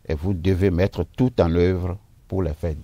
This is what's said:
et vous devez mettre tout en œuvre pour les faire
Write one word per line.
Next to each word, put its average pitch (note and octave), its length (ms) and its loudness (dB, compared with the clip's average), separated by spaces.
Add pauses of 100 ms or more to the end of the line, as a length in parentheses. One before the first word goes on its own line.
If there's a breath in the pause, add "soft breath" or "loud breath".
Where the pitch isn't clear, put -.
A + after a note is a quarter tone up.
et - 80 -4
vous D#2+ 200 -4
devez F#2 360 2
mettre F2 340 0
tout B2+ 360 -2
en E2+ 140 4
œuvre F2+ 420 0 (320)
pour F#2+ 140 -2
les D#2 100 -2
faire D#2+ 320 -6